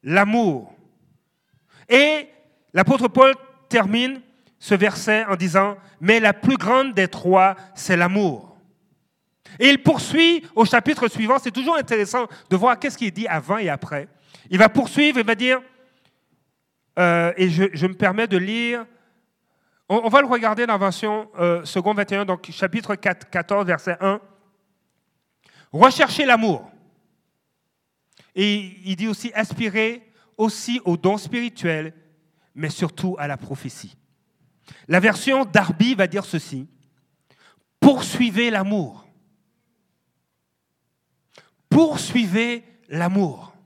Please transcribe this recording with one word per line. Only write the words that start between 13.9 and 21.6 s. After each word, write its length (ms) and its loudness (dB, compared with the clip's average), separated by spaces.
Il 100 -2
va 100 10
poursuivre, 500 2
il 60 0
va 100 0
dire, 260 0
euh, 360 2
et 140 2
je, 140 0
je 140 -2
me 80 -4
permets 320 -2
de 100 -2
lire, 480 -4
on, 140 0
on 60 0
va 120 6
le 60 0
regarder 380 -2
dans 80 -2
la 60 -2
version, 500 -4
euh, 260 -2